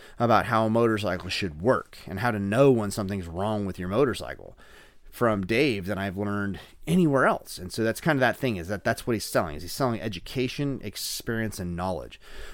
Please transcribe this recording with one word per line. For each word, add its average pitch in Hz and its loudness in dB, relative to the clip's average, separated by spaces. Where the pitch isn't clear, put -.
about 107 6
how 113 4
a 110 2
motorcycle 101 2
should 82 -4
work 113 0
and 95 -6
how 117 0
to 104 -2
know 113 6
when 107 2
something's 95 -4
wrong 101 -2
with 95 -6
your 90 -6
motorcycle 90 -2
from 107 2
Dave 113 2
than 95 -4
I've 98 -4
learned 101 -2
anywhere 156 4
else. - -2
And 90 -10
so 117 -2
that's 110 0
kind 156 2
of 131 2
that 117 4
thing, 123 -2
is 87 -6
that 101 -4
that's 113 -2
what 123 0
he's 101 -2
selling, 85 -2
is 78 -10
he's 87 -8
selling 120 0
education, 123 -4
experience, 110 -4
and 90 -4
knowledge. 85 -6